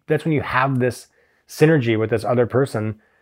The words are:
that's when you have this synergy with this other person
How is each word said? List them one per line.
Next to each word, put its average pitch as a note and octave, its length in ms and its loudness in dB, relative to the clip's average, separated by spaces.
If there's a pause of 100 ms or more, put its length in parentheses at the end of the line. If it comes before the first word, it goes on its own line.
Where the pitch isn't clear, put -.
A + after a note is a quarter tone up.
that's D#3 200 -2
when E3 60 -2
you C#3 100 0
have C3 360 -2
this B2 300 -4 (400)
synergy C3+ 500 2
with A2 140 -2
this G2+ 120 -2
other B2 220 2
person A2 560 -2 (200)